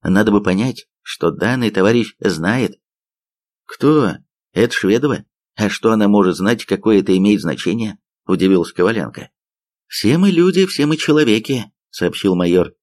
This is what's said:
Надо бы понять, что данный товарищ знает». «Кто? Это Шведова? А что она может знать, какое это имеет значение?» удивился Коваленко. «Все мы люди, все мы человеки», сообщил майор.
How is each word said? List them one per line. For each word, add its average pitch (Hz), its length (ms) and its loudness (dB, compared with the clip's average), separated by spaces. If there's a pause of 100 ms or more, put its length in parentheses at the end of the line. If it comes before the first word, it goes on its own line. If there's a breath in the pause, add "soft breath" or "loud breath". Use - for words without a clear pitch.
Надо 101 280 0
бы 101 120 2
понять, 101 440 -4 (140)
что - 300 -4
данный 117 400 -2
товарищ 107 480 0
знает». 98 600 -2 (840)
«Кто? 139 520 0 (360)
Это 117 200 0
Шведова? 113 520 0 (300)
А 107 140 -2
что 110 220 0
она 107 160 2
может 98 280 4
знать, 101 300 -2
какое 104 340 2
это 95 180 2
имеет 101 240 2
значение?» 92 560 -6 (280)
удивился 92 480 0
Коваленко. 90 560 -4 (580)
«Все 123 300 0
мы 190 140 2
люди, 180 340 2
все 147 200 -2
мы 156 120 0
человеки», 127 760 0 (180)
сообщил 90 460 -2
майор. 87 480 0